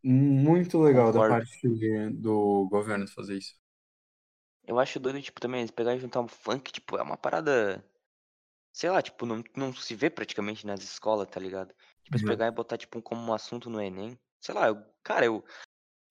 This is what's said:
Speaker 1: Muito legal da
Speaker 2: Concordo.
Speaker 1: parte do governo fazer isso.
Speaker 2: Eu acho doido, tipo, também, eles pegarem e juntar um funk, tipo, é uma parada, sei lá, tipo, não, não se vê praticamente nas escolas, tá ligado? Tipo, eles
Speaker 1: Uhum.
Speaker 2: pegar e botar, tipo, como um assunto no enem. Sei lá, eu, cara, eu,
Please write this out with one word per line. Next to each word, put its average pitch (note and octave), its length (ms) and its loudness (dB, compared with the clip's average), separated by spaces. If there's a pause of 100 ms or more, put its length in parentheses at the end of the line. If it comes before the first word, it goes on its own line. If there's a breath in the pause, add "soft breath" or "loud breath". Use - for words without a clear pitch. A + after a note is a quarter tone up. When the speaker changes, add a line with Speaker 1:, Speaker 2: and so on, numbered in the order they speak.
Speaker 1:
Muito C#3+ 760 4
legal B2+ 340 8
da A2+ 80 6
Speaker 2:
Concordo. A2 260 4
Speaker 1:
parte A2 680 -2
do G#2 540 2
governo G2+ 400 -2
fazer G2 300 -10
isso. - 160 -14 (1080)
Speaker 2:
Eu A2+ 160 -2
acho - 180 0
doido, C3+ 240 -6
tipo, - 180 -18
também, B2 200 -4
eles A2+ 100 -6
pegarem A#2+ 280 -2
e B2+ 40 -8
juntar B2+ 180 -4
um A#2+ 80 -6
funk, - 440 -8
tipo, - 240 -10
é - 60 -4
uma - 140 -8
parada, B2 680 0 (880)
sei - 180 -4
lá, F3 100 2
tipo, - 240 -10
não, A#2 180 -6 (140)
não C3+ 160 -4
se - 220 -10
vê C3+ 160 0
praticamente G#2+ 560 -8
nas G2+ 160 -8
escolas, G2+ 460 -2
tá - 100 -12
ligado? F#2+ 340 -10 (300 soft breath)
Tipo, - 140 -6
eles A2 60 0
Speaker 1:
Uhum. G#2+ 60 -2
Speaker 2:
pegar A2+ 180 0
e A#2 60 0
botar, A2+ 240 -6
tipo, - 260 -12
como A#2 200 -8
um A#2 120 -2
assunto A#2+ 360 -8
no A2 120 -6
enem. G2+ 340 -10 (240)
Sei - 140 -12
lá, F3 140 2
eu, G#2+ 120 0 (220)
cara, - 240 2
eu, A2 180 0 (680 loud breath)